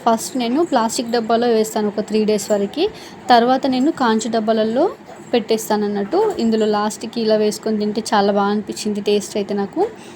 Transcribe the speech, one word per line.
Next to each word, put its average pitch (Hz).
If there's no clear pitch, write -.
ఫస్ట్ 226
నేను 247
ప్లాస్టిక్ 233
డబ్బాలో 233
వేస్తాను 214
ఒక 208
త్రీ 214
డేస్ 208
వరకు. 202
తర్వాత 247
నేను 262
కాంచు 220
డబ్బాలలో 220
పెట్టేస్తాను 220
అన్నట్టు. 202
ఇందులో 220
లాస్ట్కి 214
ఇలా 220
వేసుకొని 214
తింటే 214
చాలా 208
బాగా 202
అనిపించింది 208
టేస్ట్ 208
అయితే 202
నాకు. 202